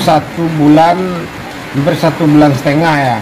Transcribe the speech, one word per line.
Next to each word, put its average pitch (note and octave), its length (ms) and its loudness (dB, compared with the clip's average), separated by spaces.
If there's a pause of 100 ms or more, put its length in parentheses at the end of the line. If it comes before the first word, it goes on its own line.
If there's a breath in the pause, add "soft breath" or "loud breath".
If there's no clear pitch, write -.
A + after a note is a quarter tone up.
satu E3 560 0
bulan, D#3+ 400 4 (800)
hampir D3 240 0
satu E3 240 -2
bulan D3 320 4
setengah D#3 400 0
ya. B2+ 240 -2